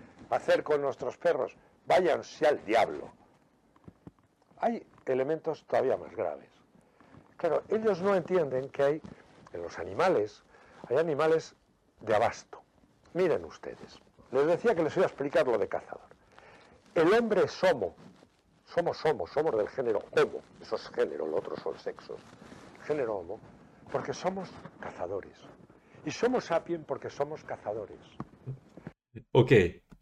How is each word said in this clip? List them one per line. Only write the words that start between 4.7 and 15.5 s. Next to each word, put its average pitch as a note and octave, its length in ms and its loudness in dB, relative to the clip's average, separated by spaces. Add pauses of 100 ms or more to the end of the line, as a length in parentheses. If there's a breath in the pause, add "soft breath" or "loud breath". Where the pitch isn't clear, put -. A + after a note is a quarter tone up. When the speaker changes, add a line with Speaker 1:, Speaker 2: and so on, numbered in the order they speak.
Speaker 1:
elementos C#3+ 600 -2
todavía A#2+ 300 2
más E2 180 -10
graves. D2+ 360 -6 (840 soft breath)
Claro, D3+ 320 -2
ellos G#3 340 0
no G3 120 2
entienden C#3+ 560 0
que - 120 -2
hay, C#3+ 200 2 (500 soft breath)
en E2+ 100 -8
los E2+ 160 -10
animales, G#2+ 640 0 (440 loud breath)
hay B2+ 100 0
animales D#3+ 560 0 (460)
de A2 140 2
abasto. - 480 0 (520)
Miren D3 300 2
ustedes, - 560 -16 (320)
les C#3 140 4
decía F3 280 2
que E3 80 2
les D3+ 140 -2
iba F3+ 100 4
a - 20 2
explicar C#3+ 380 0
lo A2+ 120 2